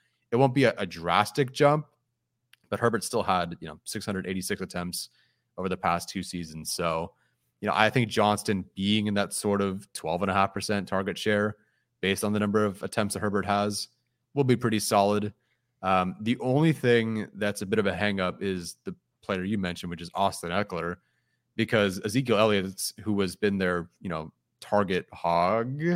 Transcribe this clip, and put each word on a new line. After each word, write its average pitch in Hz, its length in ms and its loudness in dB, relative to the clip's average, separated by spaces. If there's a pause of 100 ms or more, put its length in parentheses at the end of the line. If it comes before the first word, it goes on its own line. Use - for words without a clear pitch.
(320)
it 117 40 0
won't 131 180 4
be 135 100 4
a, 113 120 4
a 101 100 -4
drastic 90 680 0
jump, 147 340 4 (840)
but 101 120 -4
Herbert 113 240 0
still 113 180 -2
had, 87 380 0
you 82 80 -12
know, 76 160 -16
six - 200 -10
hundred 95 220 -4
eighty-six 95 340 -4
attempts 90 500 -8 (460)
over 92 120 -4
the 92 80 -2
past 85 320 0
two 92 160 -6
seasons. 80 480 -10
So, 85 400 -2 (480)
you 104 80 -4
know, - 80 0
I 107 140 6
think 120 200 2
Johnston 104 540 2 (100)
being 104 320 2
in 104 80 0
that 101 180 0
sort 101 280 0
of 98 320 -2
twelve 87 300 -4
and 98 100 0
a - 20 0
half 98 180 2
percent 101 360 -4
target 98 280 -2
share 107 380 0 (460)
based 95 240 0
on 104 80 0
the 104 80 0
number 104 240 2
of 95 180 -4
attempts 101 320 -2
that - 60 -6
Herbert 101 260 -2
has 101 400 -2 (480)
will 139 80 0
be 127 140 4
pretty 110 240 0
solid. 104 520 2 (500)
Um, 92 380 2
the 113 200 0
only 143 320 4
thing 113 640 2
that's 104 280 -2
a 101 40 -4
bit 104 120 2
of 101 80 2
a 92 80 0
hang 101 260 0
up 90 220 -2
is 92 420 -4
the 92 120 -10 (260)
player 92 220 -4
you 104 140 -2
mentioned, 90 320 -6
which 85 100 -10
is 85 140 -12
Austin 95 360 -2
Eckler, 87 460 -2 (600)
because 101 480 2
Ezekiel 113 340 2
Elliott's, 101 640 2
who 101 180 0
has 90 160 0
been 101 220 0
their, 90 300 0 (120)
you 98 80 -10
know, 78 240 -6 (280)
target 95 520 0
hog, 110 680 0 (140)